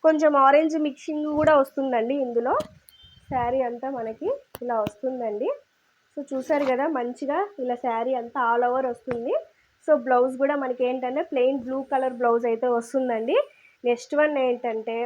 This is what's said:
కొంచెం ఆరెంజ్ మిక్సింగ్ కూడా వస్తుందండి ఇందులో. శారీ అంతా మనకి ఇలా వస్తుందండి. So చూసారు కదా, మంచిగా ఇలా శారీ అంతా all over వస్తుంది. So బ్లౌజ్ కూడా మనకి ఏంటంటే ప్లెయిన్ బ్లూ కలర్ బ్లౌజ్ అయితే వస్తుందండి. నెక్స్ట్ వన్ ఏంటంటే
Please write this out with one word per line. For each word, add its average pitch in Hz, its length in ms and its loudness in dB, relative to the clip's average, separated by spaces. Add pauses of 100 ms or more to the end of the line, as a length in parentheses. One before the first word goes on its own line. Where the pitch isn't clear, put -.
కొంచెం 311 280 4 (140)
ఆరెంజ్ 302 320 4
మిక్సింగ్ 302 500 -4 (100)
కూడా 311 220 4
వస్తుందండి 269 540 -2 (100)
ఇందులో. 240 280 -2 (760)
శారీ 247 300 -2 (100)
అంతా 240 220 -8
మనకి 233 380 -8 (320)
ఇలా 240 240 -4
వస్తుందండి. 233 640 -6 (680)
So 294 40 -10 (100)
చూసారు 285 340 -2
కదా, 262 200 0 (140)
మంచిగా 247 400 -4 (200)
ఇలా 247 180 -4 (100)
శారీ 233 280 -2
అంతా 240 240 -6 (120)
all 240 180 2
over 262 180 0
వస్తుంది. 247 480 -4 (540)
So 311 40 8 (120)
బ్లౌజ్ 254 380 4
కూడా 277 200 2
మనకి 254 260 -2
ఏంటంటే 254 340 -2 (100)
ప్లెయిన్ 269 300 2
బ్లూ 262 160 -4 (120)
కలర్ 262 300 0
బ్లౌజ్ 233 300 2
అయితే 226 260 0
వస్తుందండి. 233 600 -2 (480)
నెక్స్ట్ 240 320 -2
వన్ 302 220 2
ఏంటంటే 240 680 -2